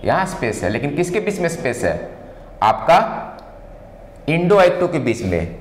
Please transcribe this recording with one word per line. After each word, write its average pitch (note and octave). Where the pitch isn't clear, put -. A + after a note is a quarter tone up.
यहाँ F3+
space A#2
है, F#2+
लेकिन C#3
किसके F3
बीच G3
में E3+
space -
है? E2
आपका C3+
Indo F3
Aecto F3+
के E3+
बीच A#2+
में। E2+